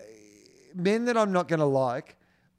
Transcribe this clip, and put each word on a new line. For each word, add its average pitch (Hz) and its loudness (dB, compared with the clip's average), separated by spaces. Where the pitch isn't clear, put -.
men 208 0
that 240 0
I'm 208 2
not 180 0
gonna 156 0
like 135 -2